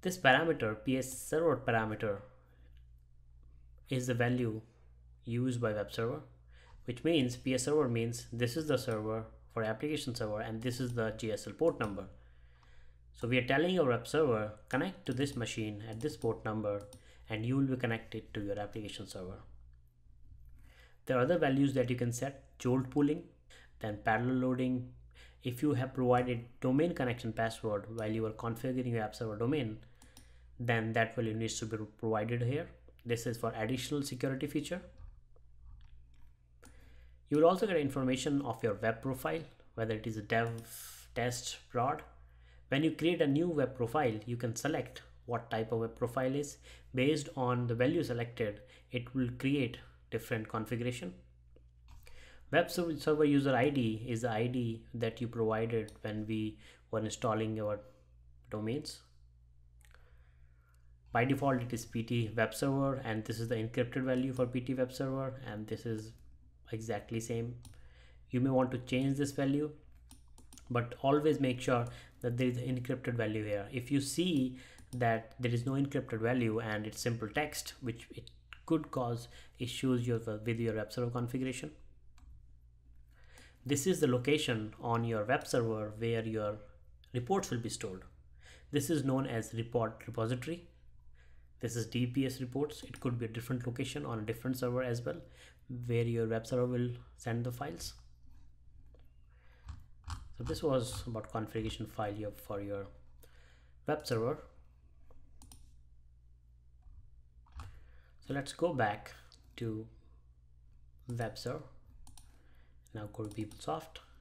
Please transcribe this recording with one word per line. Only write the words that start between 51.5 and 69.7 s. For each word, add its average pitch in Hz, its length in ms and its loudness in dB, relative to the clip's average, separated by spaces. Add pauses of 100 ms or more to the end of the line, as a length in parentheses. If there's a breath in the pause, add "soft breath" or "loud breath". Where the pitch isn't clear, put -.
Web 175 180 6
serv-, 170 300 -2
server 156 240 6
user 139 320 6
I 143 140 6
D 113 360 0
is 117 140 -2
the 117 100 0
I 113 160 2
D 120 380 -2 (100)
that 113 260 -2
you 120 60 -2
provided 113 640 0 (120)
when 107 240 -4
we 107 320 -2 (320 loud breath)
were 110 100 0
installing 110 560 0
your 104 240 -2 (720)
domains. 113 500 -4 (2000 soft breath)
By 120 140 4
default, 135 340 4
it 120 140 -4
is 113 100 -4
P - 180 -4
T 117 320 0
web 113 200 2
server, 139 400 2 (100)
and 110 200 0
this 110 140 -4
is 113 100 -4
the 120 80 2
encrypted 120 480 0
value 131 280 2
for 127 140 2
P 123 160 -2
T 131 100 -2
web 127 200 0
server, 135 540 -2
and 107 200 -6
this 107 180 -6
is 110 280 -4 (580)
exactly 110 500 -4
same. 117 360 -4 (720 loud breath)
You 127 100 2
may 135 80 4
want 127 220 6
to 127 80 -2
change 135 400 2
this 143 140 0
value, 143 380 2 (1000)